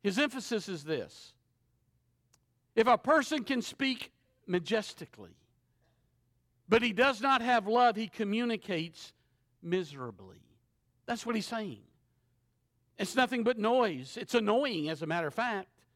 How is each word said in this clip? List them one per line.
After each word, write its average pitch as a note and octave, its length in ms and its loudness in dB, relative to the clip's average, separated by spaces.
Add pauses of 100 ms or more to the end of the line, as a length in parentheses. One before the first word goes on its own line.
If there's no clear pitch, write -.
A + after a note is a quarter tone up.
His G3 160 0
emphasis A#3+ 520 -2
is E3 160 -6
this. A#2+ 480 -6 (1400)
If A3+ 100 6
a A#3+ 100 8
person C#4+ 460 4
can B3+ 180 -2
speak - 520 -4 (340)
majestically, F3 880 -4 (1300)
but A3+ 140 6
he A#3 100 0
does A#3 280 2
not C4 220 2
have A#3 240 2
love, A#3 300 4
he A3 100 -4
communicates G#3 1040 -4 (480)
miserably. C#3 760 -6 (680)
That's A#3 200 -6
what A#3 80 -2
he's G#3+ 120 -2
saying. G#3 360 -8 (1160)
It's F#3+ 180 -4
nothing B3 260 2
but A#3 160 0
noise. G#3+ 600 0
It's C4 140 -10
annoying, A3 540 2
as D#3 140 -6
a E3 40 -6
matter E3 200 -2
of C#3+ 80 -6
fact. A3 340 -4 (260)